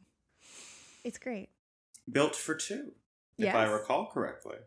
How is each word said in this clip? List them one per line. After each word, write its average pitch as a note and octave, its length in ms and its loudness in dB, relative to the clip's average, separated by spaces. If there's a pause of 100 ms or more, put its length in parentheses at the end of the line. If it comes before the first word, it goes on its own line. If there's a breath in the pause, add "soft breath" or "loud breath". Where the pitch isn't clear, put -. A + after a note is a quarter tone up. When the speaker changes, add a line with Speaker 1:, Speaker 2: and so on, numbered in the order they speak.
(1040 loud breath)
Speaker 1:
It's A#3+ 160 -8
great. G#3+ 300 -8 (640)
Speaker 2:
Built D3 240 6
for D#3 200 -2
two, A#3+ 380 -6 (440)
if G3+ 160 2
I A2 120 6
Speaker 1:
Yes. G#2+ 60 2
Speaker 2:
recall C3 360 2
correctly. - 580 -6